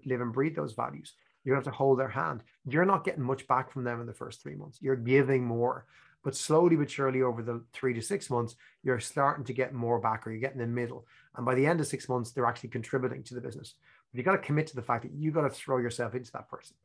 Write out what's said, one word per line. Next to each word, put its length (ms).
live 160
and 140
breathe 200
those 200
values? 400
You're 120
gonna 100
have 80
to 60
hold 200
their 100
hand. 340
You're 180
not 200
getting 180
much 240
back 240
from 140
them 160
in 60
the 60
first 300
three 120
months. 280
You're 140
giving 480
more. 420
But 140
slowly 400
but 140
surely 320
over 200
the 300
three 220
to 80
six 260
months, 280
you're 180
starting 440
to 100
get 180
more 260
back, 280
or 40
you're 100
getting 200
in 80
the 60
middle. 320
And 100
by 80
the 120
end 140
of 60
six 200
months, 260
they're 140
actually 240
contributing 520
to 120
the 60
business. 360
But 80
you 60
gotta 140
commit 280
to 100
the 60
fact 220
that 80
you 180
gotta 180
throw 300
yourself 360
into 180
that 180
person. 340